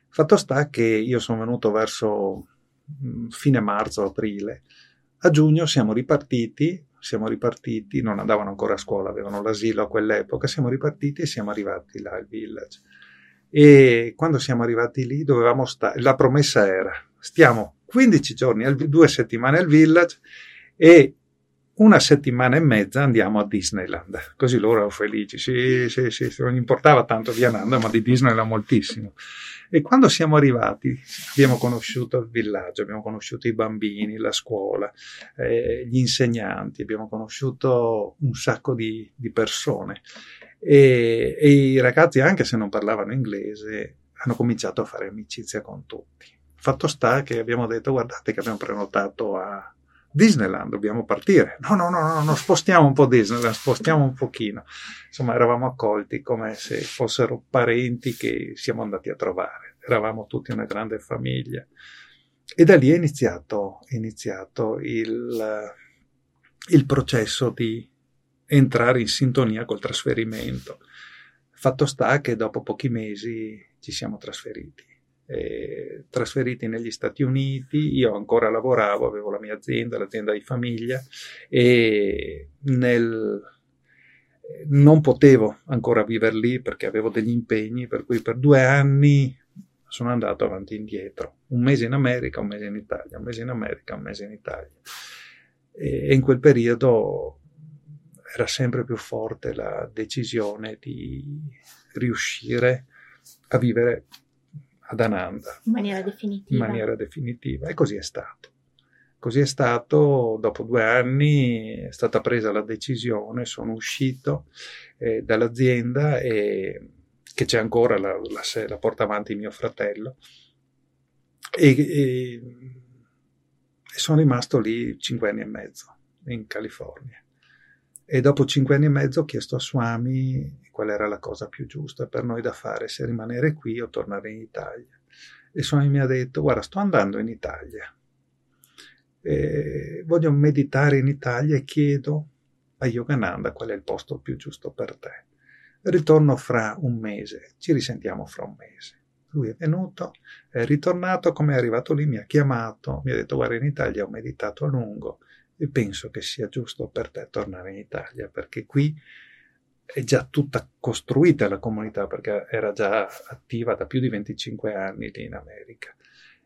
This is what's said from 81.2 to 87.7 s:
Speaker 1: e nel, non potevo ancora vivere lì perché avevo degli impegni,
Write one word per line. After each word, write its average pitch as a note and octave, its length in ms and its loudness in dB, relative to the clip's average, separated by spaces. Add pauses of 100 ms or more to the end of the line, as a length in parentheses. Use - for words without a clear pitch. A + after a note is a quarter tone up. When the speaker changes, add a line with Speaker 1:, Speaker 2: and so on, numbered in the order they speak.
Speaker 1:
e A2 1040 2 (140)
nel, A#2 760 0 (1300)
non D3 340 8
potevo B2+ 640 6
ancora A2+ 380 0
vivere A2 320 0
lì B2 240 -2
perché - 240 -8
avevo G#2+ 240 -2
degli A2+ 220 -2
impegni, A#2 560 -2